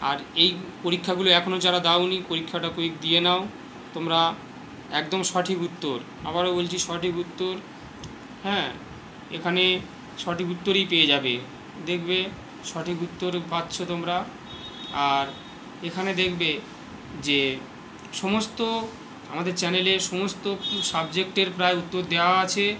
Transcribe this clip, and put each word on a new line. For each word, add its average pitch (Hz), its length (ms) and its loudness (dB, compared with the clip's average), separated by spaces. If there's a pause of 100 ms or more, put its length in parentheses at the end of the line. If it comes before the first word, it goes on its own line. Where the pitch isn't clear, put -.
(100)
আর 143 80 2 (260)
এই 185 80 6 (320)
পরীক্ষাগুলো 180 460 2 (100)
এখনও 185 260 0
যারা 180 220 4
দাওনি, 180 300 4 (120)
পরীক্ষাটা 165 460 -2
কুইক 165 180 0 (100)
দিয়ে 165 220 6
নাও। 180 160 4 (540)
তোমরা 165 240 2 (800)
একদম 160 220 -2 (100)
সঠিক 180 360 2
উত্তর, 143 300 -4 (320)
আবারও 175 280 2
বলছি 175 200 0 (100)
সঠিক 175 260 -2 (100)
উত্তর, 185 300 -4 (920)
হ্যাঁ, 190 220 0 (720)
এখানে 175 260 4 (600)
সঠিক 175 320 -2
উত্তরই 190 360 2
পেয়ে 160 200 8
যাবে। 135 220 4 (560)
দেখবে 175 280 0 (540)
সঠিক 170 260 -4 (100)
উত্তর 180 240 -4 (200)
পাচ্ছ 165 240 -2 (160)
তোমরা। 175 260 0 (920)
আর 139 160 4 (640)
এখানে 185 240 -2 (100)
দেখবে 175 280 2 (800)
যে 143 120 6 (840)
সমস্ত 214 380 0 (720)
আমাদের 175 300 -2
চ্যানেলে 185 320 4 (160)
সমস্ত 190 360 -2 (460)
সাবজেক্টের 180 640 2
প্রায় 180 240 6
উত্তর 180 200 -2 (120)
দেওয়া 175 220 6 (100)
আছে 202 200 2 (140)